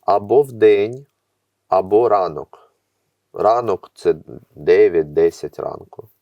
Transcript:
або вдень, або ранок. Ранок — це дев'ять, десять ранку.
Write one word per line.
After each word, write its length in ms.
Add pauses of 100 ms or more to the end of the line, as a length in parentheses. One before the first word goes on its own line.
або 400
вдень, 640 (640)
або 420
ранок. 640 (600)
Ранок — 600
це 220 (400)
дев'ять, 580
десять 460
ранку. 480 (140)